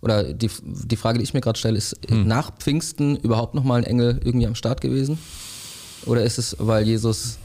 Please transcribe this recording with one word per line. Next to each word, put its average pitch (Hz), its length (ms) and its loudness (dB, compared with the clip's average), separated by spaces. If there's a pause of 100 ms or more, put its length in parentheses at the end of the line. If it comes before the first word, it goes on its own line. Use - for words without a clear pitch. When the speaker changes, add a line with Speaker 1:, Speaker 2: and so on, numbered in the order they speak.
Speaker 1:
oder 104 320 0
die, 107 180 -2 (140)
die - 320 -4
Frage, 113 220 0
die 123 60 0
ich - 100 -6
mir 131 80 0
gerade 110 160 0
stelle, 113 180 0
ist - 200 -4 (120)
Speaker 2:
Hm. 110 180 4
Speaker 1:
nach 117 320 0
Pfingsten 143 580 0
überhaupt 113 380 0
nochmal 127 280 2
ein - 20 2
Engel 120 400 2
irgendwie 123 240 4
am 113 80 0
Start 117 240 -2
gewesen? 135 380 0 (880)
Oder 120 180 4
ist 117 140 0
es, - 200 -4
weil 107 300 2
Jesus 113 560 0